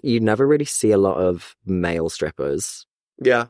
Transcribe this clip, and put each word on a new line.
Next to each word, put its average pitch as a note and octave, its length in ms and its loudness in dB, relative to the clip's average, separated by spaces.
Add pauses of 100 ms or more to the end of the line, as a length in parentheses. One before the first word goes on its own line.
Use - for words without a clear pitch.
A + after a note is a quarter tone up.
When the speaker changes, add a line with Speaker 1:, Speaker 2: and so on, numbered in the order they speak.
Speaker 1:
you A#2 160 0
never A2 260 2
really D3 200 2
see - 260 0
a G#2 80 4
lot G2 200 2
of F2+ 360 -2 (100)
male E2+ 440 -2
strippers. D2 760 -6 (380)
Speaker 2:
Yeah. B2 280 2